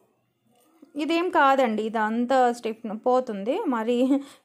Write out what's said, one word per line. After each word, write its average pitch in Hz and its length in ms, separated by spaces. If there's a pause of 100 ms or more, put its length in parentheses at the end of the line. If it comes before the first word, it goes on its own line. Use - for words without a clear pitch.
(960)
ఇదేం 330 340
కాదండి, 269 520
ఇదంతా 233 720
స్టిఫ్ 220 540
పోతుంది. 254 540
మరి 247 600 (240)